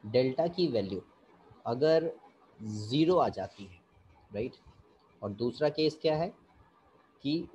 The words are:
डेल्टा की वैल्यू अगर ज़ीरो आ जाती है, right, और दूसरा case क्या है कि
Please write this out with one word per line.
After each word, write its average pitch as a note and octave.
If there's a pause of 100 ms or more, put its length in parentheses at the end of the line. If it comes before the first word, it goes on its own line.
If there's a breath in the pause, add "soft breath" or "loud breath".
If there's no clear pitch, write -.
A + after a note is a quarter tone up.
डेल्टा B2+
की F3
वैल्यू G2 (640)
अगर D#3 (480)
ज़ीरो A2
आ B2
जाती G2
है, F#2 (560)
right, B2 (680)
और G2+
दूसरा A#2+
case D3+
क्या D#3
है E3+ (880)
कि D#3